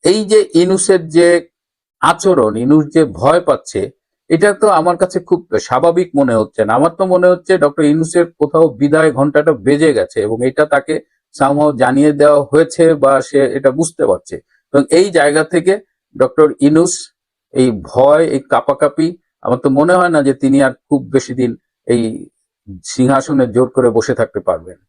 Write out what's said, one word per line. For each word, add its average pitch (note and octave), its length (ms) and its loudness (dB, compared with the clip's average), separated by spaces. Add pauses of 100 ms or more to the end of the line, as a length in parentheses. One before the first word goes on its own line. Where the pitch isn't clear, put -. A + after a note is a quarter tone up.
এই G#3 220 0
যে G3+ 300 2
ইউনূসের F3+ 540 0
যে E3+ 400 2 (520)
আচরণ, D3+ 560 0
ইউনূস D3 380 0
যে D#3+ 100 4
ভয় C#3 360 0
পাচ্ছে, B2 500 -4 (380)
এটা F#3 240 2
তো G#3 160 0
আমার F3 280 0
কাছে F#3 240 -4
খুব F3 280 -4 (120)
স্বাভাবিক E3+ 560 -2
মনে C3 180 0
হচ্ছে A2 300 -2
না। G#2+ 100 -2
আমার C3+ 160 0
তো F#3+ 160 -4
মনে F#3 200 0
হচ্ছে F3+ 320 0
ডক্টর D3 260 0
ইউনূসের E3 420 0 (120)
কোথাও D#3+ 300 0
বিদায় D3 440 0
ঘন্টাটা D3 400 0
বেজে C#3+ 420 0
গেছে G#2+ 260 -4
এবং A2+ 260 -4
এটা D3+ 200 -2
তাকে D3 340 -4 (400)
somehow C#3+ 360 0
জানিয়ে C3+ 360 2
দেওয়া C#3+ 320 2
হয়েছে E3 500 2
বা C#3 260 2
সে C#3 180 -4
এটা C3+ 320 0
বুঝতে D3 360 -4
পারছে। F#2 300 -4 (380)
এবং C#3 160 2
এই F#3+ 200 2
জায়গা D3+ 340 0
থেকে F3+ 360 -2 (380)
ডক্টর C#3+ 420 2
ইউনূস D#3 520 0 (400)
এই A#2+ 320 -2
ভয়, D3 420 2
এই C#3 120 -4
কাঁপাকাঁপি, C#3+ 760 -2 (260)
আমার B2+ 160 -2
তো C#3 120 0
মনে D3+ 240 2
হয় F3+ 140 2
না D#3 140 0
যে C3+ 120 0
তিনি C#3 280 0
আর C3 100 0
খুব - 300 -6
বেশি C3 320 -4
দিন B2 220 -4 (300)
এই A2+ 420 -4 (560)
সিংহাসনে C3 640 0
জোর A#2+ 220 0
করে B2 220 0
বসে A2+ 240 -2
থাকতে - 260 -6
পারবেন। F2 360 -8 (120)